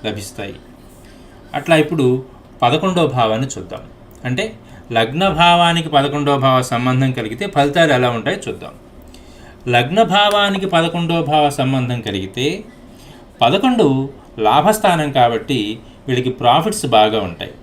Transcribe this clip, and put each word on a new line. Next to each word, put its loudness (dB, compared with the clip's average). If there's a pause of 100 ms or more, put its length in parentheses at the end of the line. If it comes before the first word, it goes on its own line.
లభిస్తాయి. -10 (1000)
అట్లా 2
ఇప్పుడు 0 (560)
పదకొండవ 2 (100)
భావాన్ని 0 (100)
చూద్దాం. -14 (440)
అంటే -4 (460)
లగ్న 0 (180)
భావానికి 4
పదకొండవ 2
భావ 4
సంబంధం 0
కలిగితే -6 (100)
ఫలితాలు 2
ఎలా 0
ఉంటాయో -4
చూద్దాం. -12 (1000)
లగ్న 2 (160)
భావానికి 2
పదకొండవ 0 (120)
భావ 4
సంబంధం -2
కలిగితే -6 (960)
పదకొండు 2 (520)
లాభస్థానం 2
కాబట్టి 0 (480)
వీళ్ళకి -2 (100)
ప్రాఫిట్స్ 0
బాగా 2 (100)
ఉంటాయి. -12